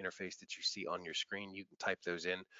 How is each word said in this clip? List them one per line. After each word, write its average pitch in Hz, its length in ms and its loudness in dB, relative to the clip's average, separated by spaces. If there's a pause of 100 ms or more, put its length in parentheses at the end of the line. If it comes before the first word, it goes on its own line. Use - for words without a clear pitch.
interface 92 380 -2
that - 180 -6
you - 80 -8
see 98 220 2
on 90 180 0
your 80 100 -4
screen. 98 400 -2
You 98 120 -6
can - 100 -20
type - 260 2
those 85 240 2
in. 92 160 4 (180)